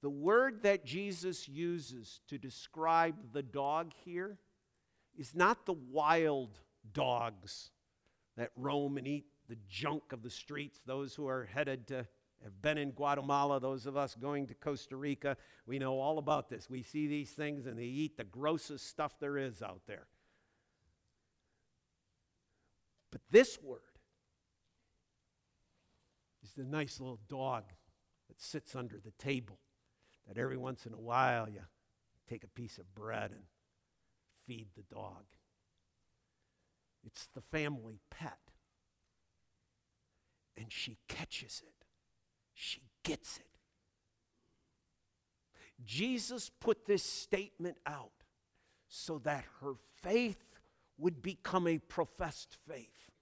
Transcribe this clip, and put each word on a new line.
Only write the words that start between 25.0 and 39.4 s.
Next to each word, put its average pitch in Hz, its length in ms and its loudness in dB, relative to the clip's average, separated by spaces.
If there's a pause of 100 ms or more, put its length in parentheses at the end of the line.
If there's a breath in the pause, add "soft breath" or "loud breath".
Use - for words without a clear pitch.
is 101 120 -20
the 139 100 -6
nice 139 380 -2
little 127 260 -8
dog 127 460 -2 (560)
that - 100 -20
sits - 340 -8
under 113 280 -8
the 104 100 -16
table, 127 480 -4 (680 soft breath)
that 101 120 -10
every 131 180 -2
once 127 300 -6
in 117 80 -12
a 113 40 -14
while 117 520 4
you 95 180 -12 (580)
take 117 200 -10
a - 20 -18
piece - 300 -10
of 95 180 -18
bread 107 380 -4
and 101 160 -20 (960)
feed 113 300 -12
the 104 80 -20
dog. 98 420 -12 (1800)
It's - 240 -16
the - 140 -14
family 135 580 -4 (100)
pet. - 300 -12 (2250)